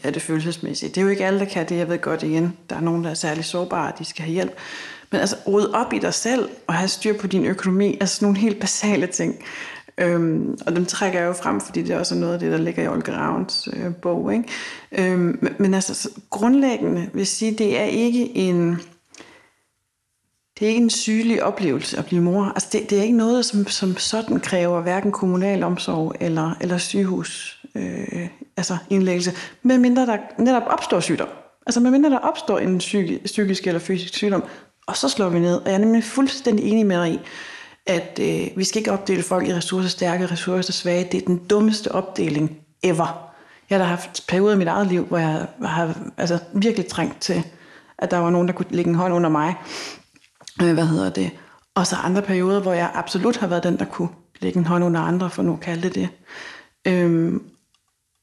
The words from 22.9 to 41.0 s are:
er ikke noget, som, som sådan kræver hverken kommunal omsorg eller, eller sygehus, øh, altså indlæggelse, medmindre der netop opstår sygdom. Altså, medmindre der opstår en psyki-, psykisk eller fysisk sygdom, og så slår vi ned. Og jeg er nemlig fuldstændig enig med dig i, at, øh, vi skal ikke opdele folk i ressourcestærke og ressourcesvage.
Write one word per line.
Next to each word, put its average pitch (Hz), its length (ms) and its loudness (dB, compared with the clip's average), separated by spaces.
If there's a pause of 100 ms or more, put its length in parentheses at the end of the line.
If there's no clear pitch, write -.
er 196 60 4
ikke 233 140 4
noget, 233 280 4
som, 202 220 0
som 185 300 -2
sådan 220 420 -2
kræver 175 420 0
hverken 190 300 0
kommunal 185 520 0
omsorg 170 560 -2
eller, 160 320 0 (100)
eller 180 160 -2
sygehus, 185 840 -4 (140)
øh, 185 520 -6 (300)
altså 180 200 -2 (120)
indlæggelse, 180 420 2 (320)
medmindre 247 420 6
der 226 120 2 (200)
netop 240 280 4
opstår - 340 2
sygdom. - 280 -2 (380)
Altså, - 140 0
medmindre 269 300 6
der 269 100 4
opstår 247 400 0
en 185 180 2
psyki-, 180 480 -2
psykisk 190 420 0
eller 170 120 0
fysisk 175 360 -4
sygdom, 202 280 0 (440)
og 190 100 -4
så 277 120 0
slår 196 200 2
vi 170 100 2
ned. 175 160 4
Og - 100 -2
jeg 196 80 2
er 190 40 2
nemlig 220 260 6
fuldstændig 254 640 2
enig 214 200 4
med 190 120 4
dig 170 160 2
i, 151 60 -4 (640)
at, 170 360 -2
øh, 165 260 0 (100)
vi 190 60 0
skal 214 160 0
ikke 214 120 0
opdele 196 320 0
folk 175 240 0
i 180 60 0
ressourcestærke 180 720 -2
og 170 80 -2
ressourcesvage. 180 800 -2